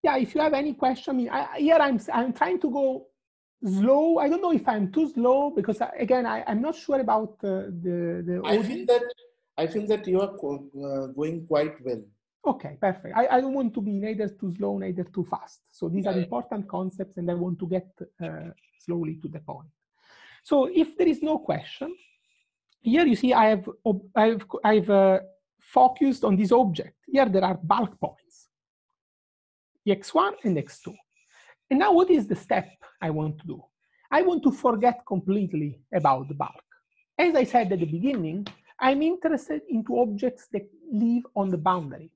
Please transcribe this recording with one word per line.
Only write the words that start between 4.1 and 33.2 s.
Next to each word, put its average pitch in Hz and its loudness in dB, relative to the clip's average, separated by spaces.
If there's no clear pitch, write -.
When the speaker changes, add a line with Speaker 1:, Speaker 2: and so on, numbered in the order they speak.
Speaker 1:
I 285 2
don't 349 0
know 349 2
if - 0
I'm 208 0
too 311 0
slow 262 2
because, 220 -4
I, - -4
again, 247 0
I, - -4
I'm 214 -2
not 311 -4
sure 285 -4
about, 220 0
uh, 196 -4
the, 175 -4
the 180 -4
Speaker 2:
I 208 2
feel - -4
Speaker 1:
audience. 294 -6
Speaker 2:
that, 480 4
I 160 0
feel 202 -4
that 208 -2
you 185 2
are 196 -4
co-, 143 -8
uh, 135 -6
going 160 -6
quite 151 0
well. 120 -6
Speaker 1:
Okay, - -4
perfect. 185 -2
I, 240 4
I 254 4
don't 269 -4
want 262 -2
to 240 -4
be 202 -4
neither 208 -4
too 190 -8
slow, 202 -4
neither 185 -6
too 180 -6
fast. - -10
So - -8
these 190 -2
are 196 0
Speaker 2:
Yeah. 180 0
Speaker 1:
important 220 -8
concepts, 185 -8
and 175 -4
I 175 -2
want 175 -4
to 185 -6
get, 185 -4
uh, 165 -12
slowly 165 -6
to 165 -10
the 156 -12
point. 143 -16
So 277 2
if - 2
there 359 4
is 294 0
no 311 0
question, - -8
here 302 4
you 240 4
see 254 2
I 220 6
have 214 0
ob-, - -2
I've, 220 4
I've, 214 4
uh, 190 6
focused 254 2
on 208 4
this 196 4
object. 226 2
Here 269 4
there 190 2
are 185 0
bulk 196 -6
points, - -12
X 202 -2
one 392 2
and 185 0
X - -8
two. - -14
And 277 2
now 403 4
what 359 6
is 269 4
the - -2
step - -2
I 160 -4
want 156 -4